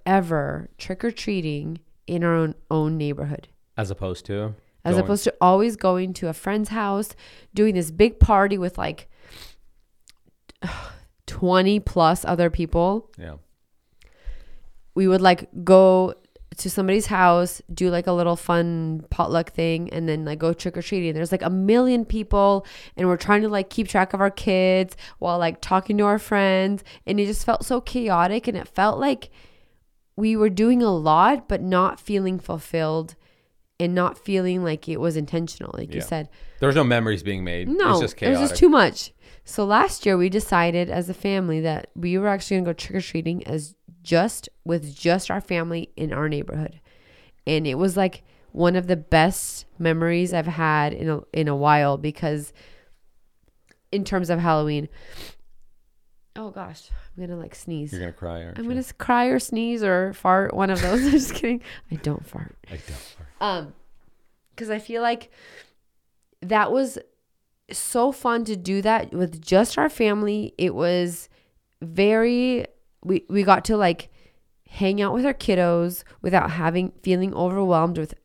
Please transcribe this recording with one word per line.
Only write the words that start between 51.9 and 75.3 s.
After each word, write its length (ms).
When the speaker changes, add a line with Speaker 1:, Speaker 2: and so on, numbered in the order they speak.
Speaker 1:
because 560
in 140
terms 240
of 100
Halloween, 480
oh 140
gosh, 380
I'm 100
gonna, 120
like, 140
sneeze. 380
Speaker 2:
You're 80
gonna 140
cry, 320
aren't 120
Speaker 1:
I'm 60
Speaker 2:
you? 80
Speaker 1:
gonna 80
s-, 140
cry 320
or 140
sneeze 440
or 300
fart, 400
one 160
of 120
those. 200
<laughs> 40
I'm 60
just 220
kidding. 280
I 40
don't 300
fart. 300
Speaker 2:
I 80
don't 40
fart. 360
Speaker 1:
Um, 320
'cause 140
I 100
feel 220
like 280
that 300
was 260
so 420
fun 320
to 100
do 280
that 300
with 280
just 360
our 120
family. 680
It 160
was 540
very, 840
we, 260
we 140
got 220
to, 120
like, 320
hang 320
out 120
with 120
our 100